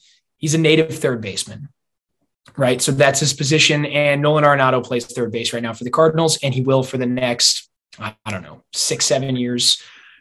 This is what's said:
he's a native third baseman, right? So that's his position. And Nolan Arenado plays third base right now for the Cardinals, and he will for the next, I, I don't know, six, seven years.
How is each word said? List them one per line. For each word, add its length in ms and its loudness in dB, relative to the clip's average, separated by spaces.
he's 160 -2
a 60 2
native 400 4
third 220 -2
baseman, 480 -12
right? 260 0
So 100 0
that's 280 2
his 140 0
position. 520 2
And 360 0
Nolan 220 2
Arenado 400 4
plays 240 -6
third 240 -6
base 220 -6
right 100 -6
now 100 -6
for 120 -12
the 40 -8
Cardinals, 540 2
and 100 0
he 80 -2
will 220 2
for 160 -6
the 80 -2
next, 600 -2
I, 260 -10
I 60 -10
don't 140 -8
know, 180 -20
six, 360 -2
seven 300 0
years. 440 0